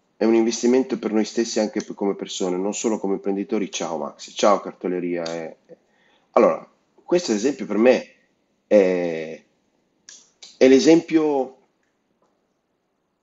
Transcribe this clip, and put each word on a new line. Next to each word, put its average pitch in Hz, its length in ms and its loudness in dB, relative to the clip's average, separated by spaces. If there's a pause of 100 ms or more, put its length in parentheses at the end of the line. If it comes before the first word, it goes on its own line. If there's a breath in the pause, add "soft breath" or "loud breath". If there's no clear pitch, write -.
(160)
è - 80 -4
un 113 100 2
investimento 120 640 0
per 107 140 -6
noi 107 140 0
stessi 113 340 -4
anche 107 220 -4
per, - 120 -14
come 98 200 -4
persone, 92 420 -6
non 98 180 -4
solo 107 240 -4
come 98 160 -4
imprenditori. 98 560 -4
Ciao 82 280 -8
Max, - 360 -12
ciao 101 260 2
Cartoleria. 90 640 -6
Eh, 82 320 -10 (100)
eh. - 100 -20 (540)
Allora, 92 360 2 (380)
questo 175 280 -2
ad 107 40 0
esempio 113 300 -4
per 98 100 -6
me 113 320 4 (580)
è, 85 760 0 (1120)
è 127 120 6
l'esempio 147 880 4 (1700)